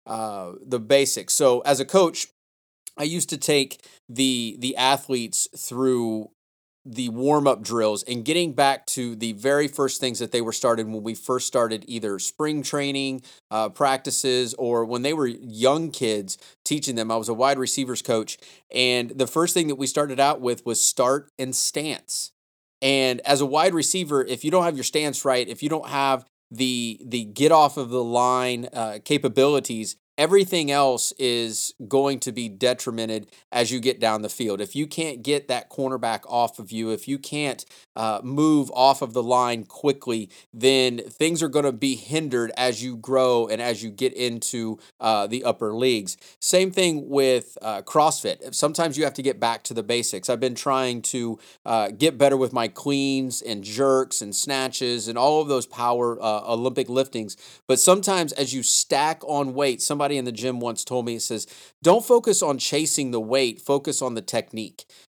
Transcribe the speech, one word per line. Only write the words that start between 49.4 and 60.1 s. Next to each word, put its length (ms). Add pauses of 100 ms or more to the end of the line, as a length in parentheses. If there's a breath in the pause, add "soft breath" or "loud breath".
to 100
the 80
basics. 480
I've 100
been 140
trying 500
to, 360 (260 loud breath)
uh, 240
get 300
better 180
with 160
my 140
cleans 720
and 220
jerks 580
and 140
snatches 720
and 100
all 240
of 60
those 180
power, 560
uh, 320
Olympic 340
liftings. 480 (320 loud breath)
But 120
sometimes 520
as 220
you 80
stack 640
on 300
weight, 260
somebody 220
in 220